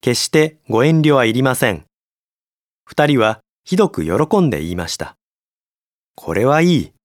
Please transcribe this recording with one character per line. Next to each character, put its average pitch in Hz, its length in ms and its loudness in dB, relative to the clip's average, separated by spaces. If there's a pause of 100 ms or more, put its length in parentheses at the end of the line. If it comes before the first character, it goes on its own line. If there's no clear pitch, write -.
決 123 220 -2
し - 40 -8
て 156 300 0 (100)
ご 110 160 0
遠 160 160 2
慮 151 140 2
は 131 100 2
い 113 80 0
り 123 100 -2
ま 131 120 0
せ 120 180 0
ん。」 78 140 -10 (960)
二 - 220 -2
人 143 120 2
は 110 220 0 (240)
ひ - 120 -4
ど 202 120 2
く - 160 -6
喜 147 380 0
ん 151 80 2
で 80 100 -4
言 80 100 -8
い 87 60 -8
ま 85 120 -8
し - 100 -12
た。 - 160 -12 (1000)
こ - 180 -10
れ 101 100 0
は 143 160 2
い 170 60 2
い。 147 260 0 (120)